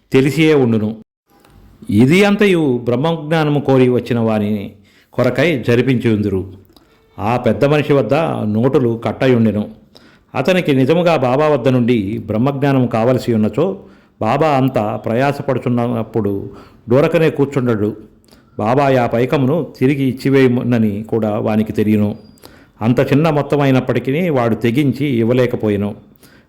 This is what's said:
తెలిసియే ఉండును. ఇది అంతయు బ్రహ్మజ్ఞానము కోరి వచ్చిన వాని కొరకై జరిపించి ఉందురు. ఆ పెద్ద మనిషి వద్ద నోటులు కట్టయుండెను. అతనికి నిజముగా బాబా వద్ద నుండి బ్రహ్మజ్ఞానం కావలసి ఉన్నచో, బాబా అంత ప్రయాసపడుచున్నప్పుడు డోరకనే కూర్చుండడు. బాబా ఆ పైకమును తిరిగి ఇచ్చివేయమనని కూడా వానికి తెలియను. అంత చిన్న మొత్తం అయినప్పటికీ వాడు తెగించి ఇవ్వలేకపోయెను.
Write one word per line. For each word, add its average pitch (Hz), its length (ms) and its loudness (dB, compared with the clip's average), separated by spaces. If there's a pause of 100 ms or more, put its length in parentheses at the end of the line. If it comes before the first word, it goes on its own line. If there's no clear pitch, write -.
(120)
తెలిసియే 151 420 2
ఉండును. 113 420 0 (920)
ఇది 131 340 4
అంతయు 180 600 2
బ్రహ్మజ్ఞానము 147 760 -2
కోరి 131 280 2
వచ్చిన 120 300 0
వాని 107 540 -2 (400)
కొరకై 127 500 0
జరిపించి 120 520 2
ఉందురు. 95 380 -2 (680)
ఆ 107 180 -2
పెద్ద 117 280 0
మనిషి 147 280 0
వద్ద 131 220 0 (280)
నోటులు 117 640 0
కట్టయుండెను. 110 640 0 (640)
అతనికి 151 400 0
నిజముగా 160 420 2
బాబా 135 320 0
వద్ద 139 200 0
నుండి 117 500 0
బ్రహ్మజ్ఞానం 127 680 0
కావలసి 117 480 0
ఉన్నచో, 135 500 -2 (360)
బాబా 139 280 0
అంత 127 560 0
ప్రయాసపడుచున్నప్పుడు 117 1500 -2 (400)
డోరకనే 160 400 2
కూర్చుండడు. 123 640 -2 (600)
బాబా 131 440 2
ఆ 120 40 0
పైకమును 131 720 -2
తిరిగి 139 260 0
ఇచ్చివేయమనని 120 1000 0
కూడా 110 360 -2
వానికి 110 340 -2
తెలియను. 107 440 0 (640)
అంత 120 180 2
చిన్న 139 300 2
మొత్తం 143 300 0
అయినప్పటికీ 131 680 0
వాడు 120 260 0
తెగించి 131 520 0
ఇవ్వలేకపోయెను. 113 880 0 (540)